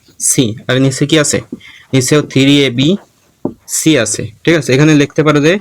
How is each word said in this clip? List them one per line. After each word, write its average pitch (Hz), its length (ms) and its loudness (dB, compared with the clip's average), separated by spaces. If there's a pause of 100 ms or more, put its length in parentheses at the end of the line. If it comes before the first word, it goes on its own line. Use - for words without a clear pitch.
(200)
সি, - 240 -2 (220)
আর 127 140 0
নিচে 135 260 0
কি 156 120 0
আছে? 143 200 -2 (540)
নিচেও 135 300 0
থ্রি 139 320 0 (120)
এ - 40 0
বি 131 180 0 (800)
সি - 300 -2
আছে, 107 240 -4 (180)
ঠিক 160 140 0
আছে? 156 180 -2
এখানে 151 220 4
লিখতে 143 280 0
পারো 147 180 2
যে 160 200 2